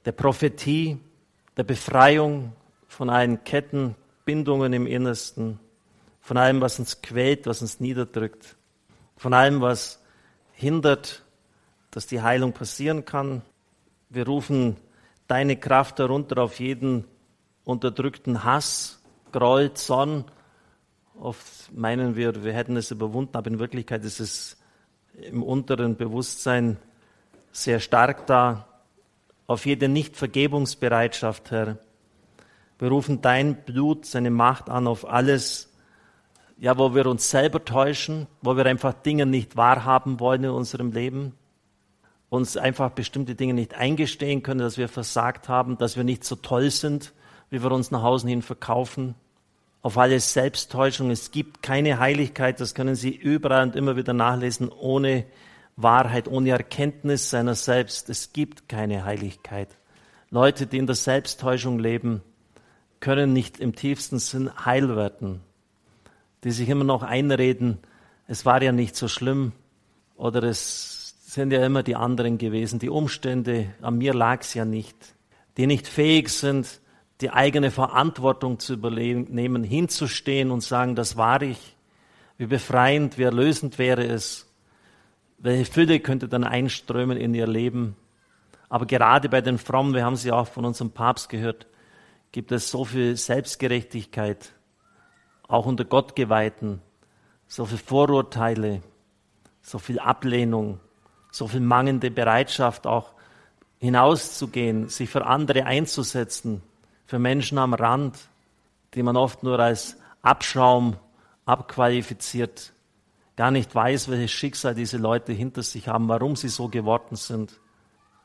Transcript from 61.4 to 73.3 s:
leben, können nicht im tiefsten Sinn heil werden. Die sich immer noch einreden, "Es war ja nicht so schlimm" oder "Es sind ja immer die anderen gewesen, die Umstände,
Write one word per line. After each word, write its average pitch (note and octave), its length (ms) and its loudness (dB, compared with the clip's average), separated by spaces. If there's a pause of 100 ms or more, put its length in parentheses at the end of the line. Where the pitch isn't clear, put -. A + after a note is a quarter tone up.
leben, A2+ 420 -2 (800)
können C#3 340 2
nicht - 260 -2
im A#2 160 -4
tiefsten C#3 440 -4
Sinn C3 300 -6 (160)
heil B2+ 300 2
werden. G2 460 -4 (1000)
Die B2 80 -2
sich A#2 180 -2
immer C#3 140 2
noch C3 200 0
einreden, B2+ 760 2 (480)
"Es - 180 -8
war B2+ 160 6
ja C3 100 4
nicht B2 240 0
so A#2+ 120 -4
schlimm" C3 440 -2 (640)
oder A#2 280 -2
"Es - 720 -6 (100)
sind C3+ 260 -4
ja C3 140 4
immer C3+ 180 2
die A#2 120 -2
anderen A#2+ 420 0
gewesen, A2+ 420 -2
die B2+ 100 -4
Umstände, B2+ 920 -2